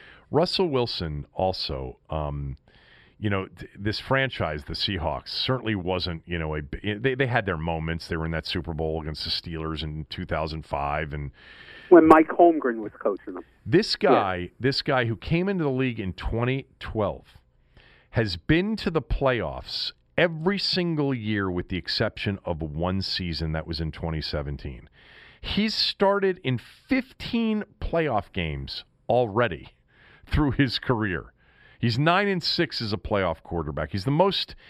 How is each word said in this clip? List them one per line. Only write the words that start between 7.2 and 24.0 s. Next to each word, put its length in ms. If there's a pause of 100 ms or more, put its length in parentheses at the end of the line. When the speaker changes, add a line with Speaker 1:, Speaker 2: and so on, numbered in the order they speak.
Speaker 1:
had 180
their 120
moments. 500
They 100
were 80
in 60
that 140
Super 280
Bowl 280
against 220
the 60
Steelers 540
in 260
two 160
thousand 400
five, 480
and 180 (580)
Speaker 2:
when 160
Mike 220
Holmgren 520
was 120 (100)
coaching 340
them. 80 (220)
Speaker 1:
This 360
Speaker 2:
Yeah. 80
Speaker 1:
guy, 400 (100)
this 220
guy 240
who 100
came 320
into 160
the 80
league 300
in 100
twenty 560 (120)
twelve 460 (840)
has 260
been 400
to 160
the 100
playoffs 920 (240)
every 420
single 540
year 360
with 200
the 80
exception 640
of 180
one 400
season, 520
that 120
was 140
in 120
twenty 300